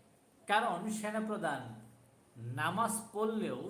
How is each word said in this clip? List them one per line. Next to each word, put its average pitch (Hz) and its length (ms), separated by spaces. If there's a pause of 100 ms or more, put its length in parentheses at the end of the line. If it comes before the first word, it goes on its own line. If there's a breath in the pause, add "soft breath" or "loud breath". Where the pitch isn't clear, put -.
(520)
কারণ 208 280 (200)
সেনাপ্রধান 208 640 (1000)
নামাজ 214 320 (200)
পড়লেও 202 460 (100)